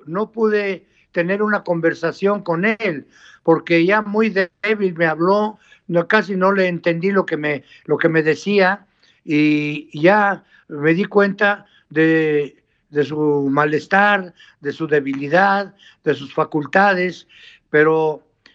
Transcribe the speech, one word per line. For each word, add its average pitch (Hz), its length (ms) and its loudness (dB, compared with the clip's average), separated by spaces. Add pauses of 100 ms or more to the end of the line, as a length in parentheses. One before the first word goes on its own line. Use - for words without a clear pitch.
no 202 260 -6
pude 208 540 -2 (280)
tener 180 280 -2
una 208 220 -2
conversación 175 800 -2
con 170 220 -2
él, 214 420 -4 (360)
porque 165 420 2
ya 208 160 2
muy 208 280 -2 (320)
débil 208 340 -2
me 165 100 0
habló, 190 520 0 (300)
no, 170 200 -2
casi 202 280 0
no 185 160 2
le 196 160 0
entendí 170 440 -2
lo 190 140 2
que 160 120 -4
me, 147 260 -6 (220)
lo 147 120 -2
que 165 120 2
me 160 140 2
decía, 190 640 0 (400)
y 147 760 0
ya 196 440 2 (240)
me 151 260 0
di 196 120 0
cuenta 202 600 0 (240)
de, 156 720 0 (280)
de 147 160 -2
su 147 440 -2
malestar, 170 840 0 (260)
de 143 140 -8
su 160 140 -6
debilidad, 151 840 0 (300)
de 151 100 0
sus 135 200 -10
facultades, 180 960 0 (420)
pero 156 520 2 (340)